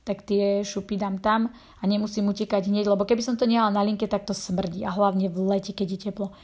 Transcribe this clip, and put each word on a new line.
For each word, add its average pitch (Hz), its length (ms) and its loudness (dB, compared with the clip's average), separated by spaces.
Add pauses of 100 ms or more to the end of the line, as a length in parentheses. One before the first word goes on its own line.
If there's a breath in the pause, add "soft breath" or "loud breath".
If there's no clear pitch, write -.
tak 202 160 -4
tie 202 400 2
šupy 202 380 -6
dám 190 180 -2
tam 220 320 2 (300 loud breath)
a - 80 -6
nemusím 208 420 0
utekať 202 400 -2
hneď, 208 160 2
lebo 202 220 4
keby 233 180 2
som 247 80 0
to 233 140 2
nehala 226 260 4
na 202 80 2
linke, 208 240 0
tak 202 160 -2
to 202 140 -4
smrdí 185 500 -4
a 185 80 -4
hlavne 196 320 2
v 170 80 -2 (160)
lete, 196 240 -2
keď 196 140 -4
je 190 100 -6 (140)
teplo. 196 180 -6 (140 loud breath)